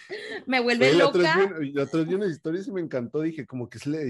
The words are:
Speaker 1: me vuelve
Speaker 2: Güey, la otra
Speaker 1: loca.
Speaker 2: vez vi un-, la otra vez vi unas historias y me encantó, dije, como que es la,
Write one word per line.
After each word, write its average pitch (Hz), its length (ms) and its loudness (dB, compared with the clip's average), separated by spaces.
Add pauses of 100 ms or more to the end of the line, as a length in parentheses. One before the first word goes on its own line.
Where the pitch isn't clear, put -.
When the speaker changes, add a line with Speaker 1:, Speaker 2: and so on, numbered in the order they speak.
(460)
Speaker 1:
me 254 140 0
vuelve 240 280 2
Speaker 2:
Güey, 165 100 6
la 190 100 8
otra 185 140 4
Speaker 1:
loca. 165 160 4
Speaker 2:
vez 196 220 0
vi 143 100 -2
un-, 143 40 -12
la 139 100 0
otra 160 160 -2
vez 160 80 -2
vi 175 60 0
unas 202 160 -2
historias 165 380 -6
y 262 40 -8
me 190 80 -4
encantó, 135 420 -4
dije, 160 240 -6
como 123 220 -10
que - 100 -16
es - 80 -10
la, 147 120 -4 (120)